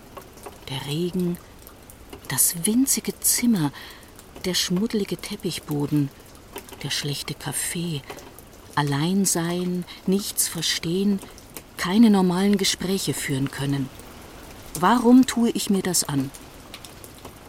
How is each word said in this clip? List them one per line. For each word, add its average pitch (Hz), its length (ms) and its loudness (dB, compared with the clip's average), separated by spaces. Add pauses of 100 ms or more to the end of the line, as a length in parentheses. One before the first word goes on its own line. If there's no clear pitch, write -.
(720)
Der 131 160 -8
Regen, 175 500 -2 (920)
das 160 360 0
winzige 226 540 0
Zimmer, 190 540 2 (720)
der 180 100 -2
schmuddelige 196 600 0
Teppichboden, 147 960 -2 (760)
der 139 60 -6
schlechte - 440 -4
Kaffee, 160 680 -4 (720)
Alleinsein, 175 1080 0 (220)
nichts 196 400 0
verstehen, 190 720 0 (580)
keine 214 320 6
normalen 196 480 4
Gespräche 185 580 -2
führen 135 360 -2
können. 139 400 -2 (880)
Warum 240 480 8
tue 233 240 2
ich - 200 -4
mir 190 120 2
das 180 220 0
an? 139 260 -2 (1200)